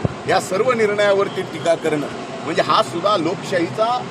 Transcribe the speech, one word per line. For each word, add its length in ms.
या 100
सर्व 320
निर्णयावरती 680
टीका 340
करणं, 320
म्हणजे, 160
हा 220
सुद्धा 340
लोकशाहीचा 920